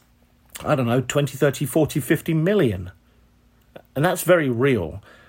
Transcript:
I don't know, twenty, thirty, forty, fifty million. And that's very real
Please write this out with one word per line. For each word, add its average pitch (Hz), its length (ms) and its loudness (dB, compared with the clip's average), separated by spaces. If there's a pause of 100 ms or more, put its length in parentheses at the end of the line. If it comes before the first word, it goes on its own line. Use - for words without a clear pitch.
(640)
I 151 120 0
don't 127 120 0
know, 123 140 2
twenty, - 340 -2
thirty, 147 300 0
forty, 151 340 0
fifty 160 340 -2
million. 156 580 0 (1040)
And 143 100 0
that's 180 180 0
very 170 260 4
real 113 520 0 (280)